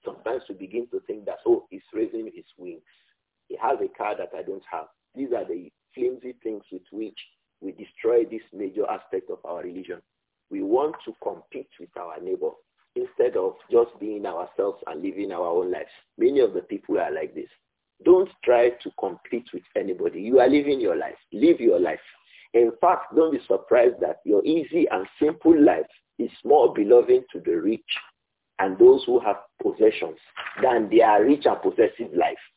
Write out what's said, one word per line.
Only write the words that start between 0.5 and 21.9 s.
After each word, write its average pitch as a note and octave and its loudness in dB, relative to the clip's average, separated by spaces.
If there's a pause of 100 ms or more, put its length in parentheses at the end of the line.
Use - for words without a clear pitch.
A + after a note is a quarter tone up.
begin G2 -10
to - -8
think G#2 -14
that, F#2+ -10
"Oh, A2+ 0
he's F#2 -18 (100)
raising A2 -6
his - -20 (120)
wings." F2+ -18 (680)
He - -12
has A#2 -2
a G2 -6 (100)
car G#2 -6
that F#2 -12
I - -12
don't G2 -12
have. E2+ -12 (280)
These B2+ -6
are A2 -6
the - -12 (220)
flimsy B2+ -6 (100)
things A2 -8
with F2+ -16
which G#2+ -12 (420)
we F#2+ -12
destroy A2+ -2
this A2+ -14 (120)
major G2 -6
aspect F#2+ -10
of F2+ -12
our E2+ -12
religion. F2 -14 (480)
We G2 -8
want C3 -2 (100)
to A2+ -14
compete - -12 (100)
with - -20
our E2+ -14
neighbor - -6 (440)
instead B2 -2
of F#2 -2 (160)
just A#2 4
being G#2 -8
ourselves F#2+ -6
and D#2 -12
living G2 -8
our F2 -6
own F2+ -2
lives. D2+ -8 (260)
Many C3+ 2
of G#2+ 2
the F2+ -4
people G2+ -6
are E2 -4
like D#2 -8
this. D2+ -12 (540)
Don't F#3 6 (140)
try A#2+ 4
to A#2+ -10
compete G2 -8
with F2+ -12 (120)
anybody. F2+ -4
You B2+ 4
are B2 4
living C#3+ 0
your F#2 -2
life. - -8 (140)
Live D3+ 2
your G2+ 2
life. D#2+ -2 (540)